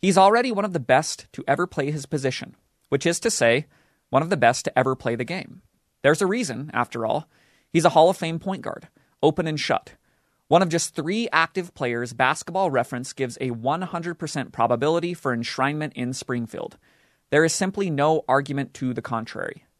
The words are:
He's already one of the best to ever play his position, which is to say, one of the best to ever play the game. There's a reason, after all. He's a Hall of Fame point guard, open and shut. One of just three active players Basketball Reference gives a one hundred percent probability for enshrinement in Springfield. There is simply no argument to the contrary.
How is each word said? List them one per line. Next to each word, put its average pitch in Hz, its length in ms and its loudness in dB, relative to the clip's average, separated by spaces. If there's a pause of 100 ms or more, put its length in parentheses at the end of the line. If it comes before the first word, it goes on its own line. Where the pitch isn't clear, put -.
He's 185 160 4
already 226 340 6
one 202 140 -2
of 196 80 -6
the 170 60 0
best 131 520 0
to - 160 -14
ever 147 180 2
play 143 240 -4
his 151 160 -6
position, 135 500 -4 (340)
which 143 160 0
is 170 160 0
to 233 100 0
say, 123 340 4 (440)
one 131 120 4
of 160 80 -4
the 185 80 0
best 120 280 2
to - 120 -2
ever 131 180 2
play 120 200 -4
the 117 80 -6
game. - 380 -10 (400)
There's 151 200 4
a 196 60 0
reason, 156 460 -4
after 117 320 -4
all. 147 240 -2 (420)
He's 160 140 2
a 170 40 8
Hall 160 200 6
of 185 80 -2
Fame 165 220 -6
point 190 220 -8
guard, - 280 -12 (340)
open 160 240 2
and 156 120 -4
shut. - 340 -4 (560)
One 170 120 6
of 180 80 0
just 160 260 -2
three 196 360 -4
active 165 420 0
players 123 400 -4
Basketball 156 580 0
Reference 127 420 -2
gives 123 280 -6
a 131 100 -2
one 127 300 -4
hundred 175 340 -6
percent - 380 -8
probability 147 600 2
for 135 220 -2
enshrinement 143 580 -2
in 123 200 -4
Springfield. 120 640 -6 (540)
There 147 120 6
is 165 100 2
simply 196 360 -2
no 151 400 2
argument 139 460 0
to 127 180 -4
the 120 80 -6
contrary. 113 640 -8 (140)